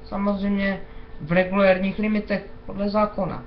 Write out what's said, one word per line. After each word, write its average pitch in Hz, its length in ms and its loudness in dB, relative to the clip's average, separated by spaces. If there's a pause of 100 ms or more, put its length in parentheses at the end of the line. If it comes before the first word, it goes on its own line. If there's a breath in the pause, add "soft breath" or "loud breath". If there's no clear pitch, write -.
Samozřejmě 196 760 0 (400 loud breath)
v 147 100 -4
regulérních 190 680 4
limitech 208 500 0 (160)
podle 196 240 -2
zákona. 202 580 0